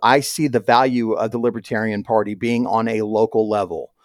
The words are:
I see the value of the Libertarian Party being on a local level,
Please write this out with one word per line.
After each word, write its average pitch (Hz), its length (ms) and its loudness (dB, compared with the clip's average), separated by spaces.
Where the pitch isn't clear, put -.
I 131 180 6
see 147 280 -4
the 120 100 0
value 120 540 2
of 110 180 -2
the 123 80 -6
Libertarian 110 640 -4
Party 104 320 0
being 117 320 -2
on 113 220 0
a 110 140 -2
local 110 460 0
level, 92 460 -4